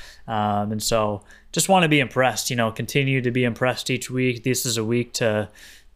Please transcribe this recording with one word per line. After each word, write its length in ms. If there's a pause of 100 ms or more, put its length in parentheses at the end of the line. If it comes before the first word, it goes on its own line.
(280)
Um, 440
and 100
so 400 (300)
just 160
wanna 200
be 120
impressed, 500
you 60
know, 140
continue 500
to 100
be 140
impressed 460
each 200
week. 320
This 220
is 120
a 80
week 300
to, 340 (480)